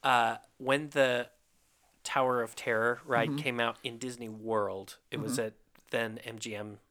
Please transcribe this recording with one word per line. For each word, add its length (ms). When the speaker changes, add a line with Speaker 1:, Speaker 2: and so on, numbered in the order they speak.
Speaker 1:
uh, 360
when 320
the 380
Tower 400
of 140
Terror 500
ride 220
Speaker 2:
Mm-hmm. 100
Speaker 1:
came 220
out 240
in 120
Disney 320
World, 680
it 80
was 140
Speaker 2:
Mm-hmm. 120
Speaker 1:
at 60
then 340
M 160
G 160
M 240